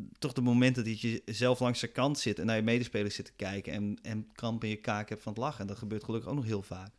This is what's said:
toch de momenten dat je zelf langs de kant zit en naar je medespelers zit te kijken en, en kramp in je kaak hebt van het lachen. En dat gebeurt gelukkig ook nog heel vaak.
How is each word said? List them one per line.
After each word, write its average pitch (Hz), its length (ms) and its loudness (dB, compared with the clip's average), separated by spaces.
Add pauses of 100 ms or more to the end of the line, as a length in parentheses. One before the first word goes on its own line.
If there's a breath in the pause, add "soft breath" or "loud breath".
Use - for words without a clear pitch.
(180)
toch 143 140 -2
de - 80 -2
momenten 123 440 6
dat 110 160 -4
je 113 240 -2
zelf 123 360 2
langs 123 200 2
de 120 60 -2
kant 139 320 2
zit 104 200 0
en 101 80 0
naar 113 100 2
je 110 60 2
medespelers 113 520 2
zit - 100 -8
te - 80 -20
kijken 98 400 -6
en, 104 300 -2
en 107 300 -6
kramp 113 320 -4
in 107 60 -2
je 107 100 -2
kaak 104 280 -2
hebt 107 140 -8
van 110 100 -6
het 104 80 -6
lachen. 139 200 -2
En 101 60 -6
dat 101 120 -8
gebeurt 107 260 -6
gelukkig 113 260 -4
ook 139 60 -2
nog 139 80 -2
heel 107 180 0
vaak. 92 360 -12